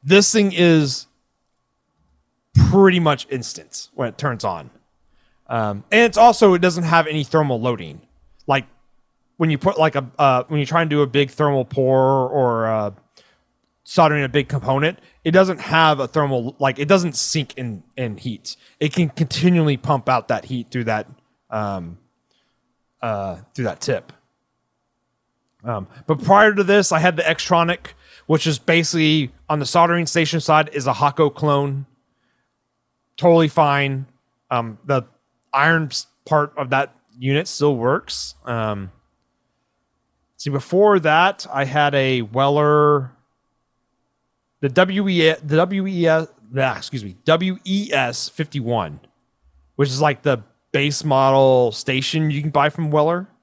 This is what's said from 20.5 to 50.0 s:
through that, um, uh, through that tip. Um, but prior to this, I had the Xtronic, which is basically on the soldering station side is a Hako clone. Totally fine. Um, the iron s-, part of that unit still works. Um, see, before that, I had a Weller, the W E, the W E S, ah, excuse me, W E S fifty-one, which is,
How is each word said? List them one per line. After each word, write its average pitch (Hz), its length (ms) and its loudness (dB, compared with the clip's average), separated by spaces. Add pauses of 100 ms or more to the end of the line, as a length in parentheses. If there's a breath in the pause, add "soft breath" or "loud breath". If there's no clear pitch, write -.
through 120 140 -6
that, 107 240 -4 (420)
um, 98 480 -8 (1040)
uh, 98 360 -6 (160)
through 127 100 -6
that 92 160 -6
tip. - 320 -6 (1500)
Um, 107 240 -8 (180 loud breath)
but 151 160 -2
prior 208 320 6
to 196 80 0
this, 196 300 2
I 160 60 0
had 170 180 2
the 165 60 -4
Xtronic, 170 720 -2 (320 soft breath)
which 156 200 0
is 151 120 -2
basically 160 760 0 (160)
on 151 100 -2
the 139 80 -4
soldering 170 400 2
station 160 340 -2
side 156 320 2
is 135 140 -4
a 135 60 0
Hako 143 380 0
clone. 139 560 -2 (1300)
Totally 165 320 4
fine. 139 580 0 (440)
Um, 117 340 -4
the 139 180 0 (500)
iron 160 380 2
s-, - 160 -10 (180)
part 147 320 0
of 135 140 -6
that 139 240 -2 (240)
unit 139 300 -2
still 143 280 0
works. - 580 -4 (100)
Um, 107 480 -6 (1400)
see, - 140 -8
before 190 500 2
that, 165 520 0
I 139 120 -2
had 143 300 0
a 131 280 0
Weller, 143 920 2 (1500)
the 139 80 -2
W 190 400 0
E, 160 340 2
the 151 140 -2
W 190 300 0
E 175 200 -2
S, 160 200 2 (320)
ah, 131 180 0
excuse 117 280 -10
me, 92 200 -16
W 185 400 0
E 196 280 -4
S 123 360 -4
fifty-one, 113 720 -6 (760)
which 139 120 2
is, 131 120 -6